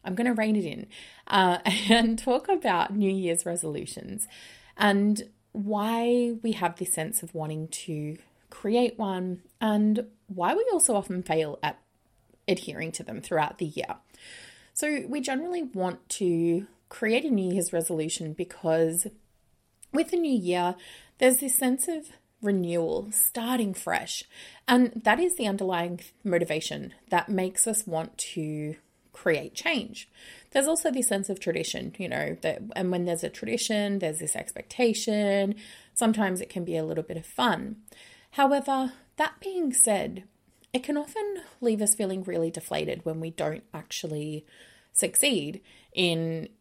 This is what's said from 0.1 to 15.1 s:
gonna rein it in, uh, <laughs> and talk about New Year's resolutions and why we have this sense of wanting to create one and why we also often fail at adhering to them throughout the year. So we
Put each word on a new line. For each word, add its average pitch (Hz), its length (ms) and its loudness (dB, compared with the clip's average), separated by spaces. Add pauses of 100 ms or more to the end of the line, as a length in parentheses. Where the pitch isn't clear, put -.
gonna 240 180 2
rein 214 240 2
it 185 80 0
in, - 220 -8 (400)
uh, 180 340 6
<laughs> - 40 -10 (240)
and 226 300 6
talk 262 300 0
about 196 440 2
New 202 180 4
Year's 180 340 0
resolutions 170 840 -6 (480)
and 202 480 4 (300)
why 233 880 0
we 226 120 0
have 175 240 -2
this 180 140 -4
sense - 320 -2
of 170 100 -14
wanting 156 340 -4
to 151 500 -6 (320)
create 233 500 0
one 185 420 -4 (200)
and 214 460 4 (200)
why 185 260 0
we 440 200 2
also 262 220 2
often 185 280 -2
fail 156 400 0
at 147 160 -4 (680)
adhering 165 440 -2
to - 120 -12
them 110 180 -10
throughout 156 380 0
the 175 60 -2
year. - 300 -6 (760)
So 302 340 -2
we 285 140 -4